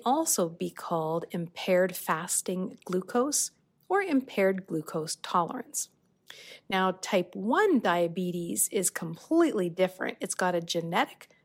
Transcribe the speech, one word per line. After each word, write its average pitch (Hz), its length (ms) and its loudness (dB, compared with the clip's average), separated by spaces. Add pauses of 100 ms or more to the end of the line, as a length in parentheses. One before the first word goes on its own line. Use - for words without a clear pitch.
also 254 440 2
be 170 220 -6
called 165 640 -2
impaired 180 640 0
fasting 180 880 -4
glucose 240 640 -2 (380)
or 381 120 2
impaired 202 640 0
glucose 160 500 -4
tolerance. - 720 -4 (800)
Now, 185 240 2 (100)
type - 340 0
one 294 420 4
diabetes 175 920 0
is 185 160 2
completely 180 800 0
different. 185 520 -2
It's - 140 -4
got 180 200 0
a 170 60 0
genetic 170 680 -2 (160)